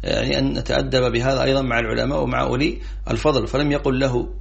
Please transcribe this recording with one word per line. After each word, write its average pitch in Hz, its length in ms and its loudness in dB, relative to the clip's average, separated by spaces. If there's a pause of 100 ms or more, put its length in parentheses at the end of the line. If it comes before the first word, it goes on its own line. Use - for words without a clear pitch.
يعني 131 340 0
أن 135 140 0
نتأدب 131 600 0
بهذا 127 300 0
أيضًا 135 200 2
مع 120 160 0
العلماء 117 440 0
ومع 123 200 0
أولي 131 360 0 (320)
الفضل. 117 360 2
فلم 143 260 0
يقل 135 280 0
له 123 280 0 (120)